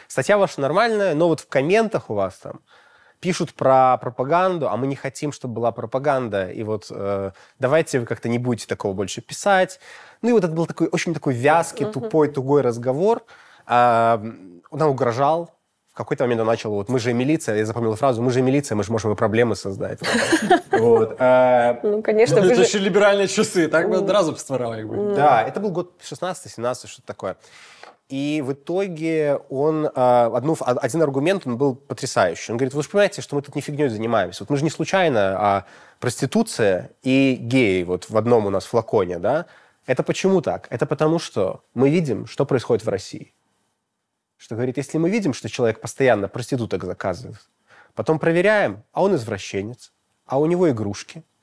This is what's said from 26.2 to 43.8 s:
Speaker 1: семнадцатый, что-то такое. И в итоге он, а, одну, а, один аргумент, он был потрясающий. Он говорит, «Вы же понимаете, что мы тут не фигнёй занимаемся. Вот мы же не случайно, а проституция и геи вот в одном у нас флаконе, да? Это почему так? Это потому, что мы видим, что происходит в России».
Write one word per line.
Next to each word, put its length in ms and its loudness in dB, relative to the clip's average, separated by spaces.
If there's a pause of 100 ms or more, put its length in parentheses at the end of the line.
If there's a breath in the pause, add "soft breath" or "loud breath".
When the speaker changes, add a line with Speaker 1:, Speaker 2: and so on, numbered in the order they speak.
Speaker 1:
семнадцатый, 400 -6
что-то 160 -20
такое. 300 -8 (720 loud breath)
И 360 -4
в 100 -4
итоге 840 -2 (120)
он, 440 0
а, 400 4
одну, 260 0
а, 120 0
один 300 0
аргумент, 440 0
он 120 -4
был 180 0
потрясающий. 760 -2
Он 60 -2
говорит, 160 -2
«Вы 80 -2
же 60 -12
понимаете, 340 0
что 140 -8
мы 60 -2
тут 120 -16
не 80 -4
фигнёй 260 -2
занимаемся. 540 -2
Вот 80 -8
мы 60 2
же 80 0
не 60 0
случайно, 680 0
а 260 2 (360 soft breath)
проституция 880 0 (140)
и 360 2
геи 440 2
вот 260 -4
в 60 -4
одном 300 4
у 40 -2
нас 140 -2
флаконе, 560 0
да? 260 -2 (400 soft breath)
Это 160 0
почему 380 0
так? 300 -4
Это 160 -4
потому, 340 0
что 400 -4 (140)
мы 160 4
видим, 360 -2
что 200 -4
происходит 380 0
в 40 -6
России». 440 -8 (1080)